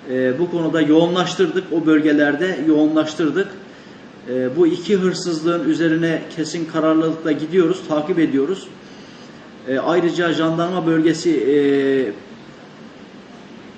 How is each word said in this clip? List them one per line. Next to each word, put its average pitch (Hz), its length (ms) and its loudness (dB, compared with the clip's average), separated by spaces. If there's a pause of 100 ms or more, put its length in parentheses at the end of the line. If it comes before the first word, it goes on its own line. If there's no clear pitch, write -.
(100)
e, 127 280 0
bu 170 120 0
konuda 160 300 0
yoğunlaştırdık. 170 920 2
O 151 140 0
bölgelerde 151 720 2 (100)
yoğunlaştırdık. 156 800 0 (840)
E, 127 220 -2
bu 170 100 4
iki 180 300 0
hırsızlığın 170 720 -2
üzerine 160 540 0 (140)
kesin 165 280 -6
kararlılıkla 160 680 0
gidiyoruz, 160 560 0
takip 165 300 -2
ediyoruz. 147 480 0 (1000)
E, 131 100 -2
ayrıca 165 540 0
jandarma 165 540 -2
bölgesi, 160 440 2
e, 139 260 2 (2250)